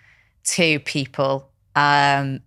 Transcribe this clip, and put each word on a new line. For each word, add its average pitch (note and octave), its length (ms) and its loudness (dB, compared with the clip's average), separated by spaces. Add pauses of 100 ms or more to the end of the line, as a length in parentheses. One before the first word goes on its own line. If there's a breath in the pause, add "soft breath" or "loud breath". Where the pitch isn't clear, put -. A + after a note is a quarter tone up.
(440)
to D#3+ 360 0
people, C3+ 720 -4 (260)
um, C#3+ 720 2